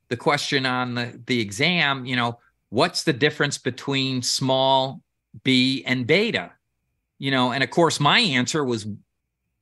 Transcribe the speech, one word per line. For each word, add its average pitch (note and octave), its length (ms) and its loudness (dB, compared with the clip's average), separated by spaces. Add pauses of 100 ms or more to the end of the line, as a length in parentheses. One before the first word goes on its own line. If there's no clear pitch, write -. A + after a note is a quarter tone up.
the B2 80 -2
question C#3+ 480 0
on B2+ 280 -2
the, A#2+ 320 -6
the B2 140 0
exam, C3+ 680 0
you B2+ 120 -4
know, A#2+ 200 -2 (320)
what's D#3 340 0
the D#3+ 100 2
difference D3 440 0
between C3 640 -4
small C3+ 800 0 (420)
b C3 420 2
and B2+ 200 -2
beta? D#3 460 0 (680)
You C#3 140 -4
know, B2 200 2
and C3+ 120 -2
of B2+ 80 -4
course E3 280 2
my D#3+ 200 4
answer C#3+ 440 0
was A#2 220 -2 (760)